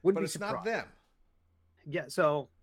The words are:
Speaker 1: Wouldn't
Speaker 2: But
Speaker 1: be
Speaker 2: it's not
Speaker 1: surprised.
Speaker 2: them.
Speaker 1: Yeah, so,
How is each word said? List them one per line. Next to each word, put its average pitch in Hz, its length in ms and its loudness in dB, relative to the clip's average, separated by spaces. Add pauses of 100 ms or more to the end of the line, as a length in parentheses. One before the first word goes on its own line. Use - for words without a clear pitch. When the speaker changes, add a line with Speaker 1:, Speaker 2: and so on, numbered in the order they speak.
Speaker 1:
Wouldn't 196 140 4
Speaker 2:
But - 40 0
Speaker 1:
be 196 40 0
Speaker 2:
it's - 140 -6
not 202 100 -4
Speaker 1:
surprised. 185 180 -4
Speaker 2:
them. 208 180 -4 (1000)
Speaker 1:
Yeah, 151 200 -4
so, 147 420 2 (140)